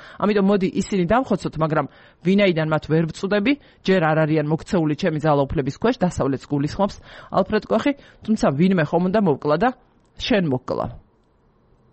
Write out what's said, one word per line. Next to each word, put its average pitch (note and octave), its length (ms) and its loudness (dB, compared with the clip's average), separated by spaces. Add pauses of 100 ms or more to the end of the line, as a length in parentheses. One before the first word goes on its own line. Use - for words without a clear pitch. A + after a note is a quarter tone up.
(140)
ამიტომ G3 320 0
მოდი G3 240 2
ისინი F#3+ 360 -2
დავხოცოთ, A3 500 -2
მაგრამ D3+ 300 -2 (320)
ვინაიდან F3+ 500 2
მათ D#3 160 -2
ვერ D#3+ 220 2
ვწვდები, G3+ 460 -2 (260)
ჯერ F#3+ 240 2
არ D#3 180 2
არიან D3+ 280 2
მოქცეული D#3 460 0
ჩემი D#3 260 -2
ძალაუფლების C#3+ 560 0
ქვეშ, A#3+ 220 0
დასავლეთს C#3 480 -2
გულისხმობს D3 500 -2 (320)
ალფრედ G#3 360 -2
კოხი, A3 280 0 (260)
თუმცა A3 300 0
ვინმე E3 360 2
ხომ E3+ 200 0
უნდა F#3+ 160 0
მოკლა D3+ 360 0
და G#3 120 0 (500)
შენ G3+ 280 0
მოკლა. B2+ 400 -4 (1080)